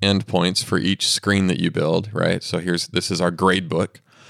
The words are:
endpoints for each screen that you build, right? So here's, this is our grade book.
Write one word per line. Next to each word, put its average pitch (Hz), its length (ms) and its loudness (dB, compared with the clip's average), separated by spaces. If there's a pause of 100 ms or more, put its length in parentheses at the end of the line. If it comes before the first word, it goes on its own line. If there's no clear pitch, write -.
endpoints 95 640 2
for 95 160 0
each - 280 0
screen 98 400 2
that 87 120 0
you 85 100 0
build, 82 420 0
right? 87 300 0
So - 160 -4
here's, 87 300 -2
this 90 240 -4
is 87 100 -2
our 87 80 2
grade 92 400 2
book. 82 320 -4 (280)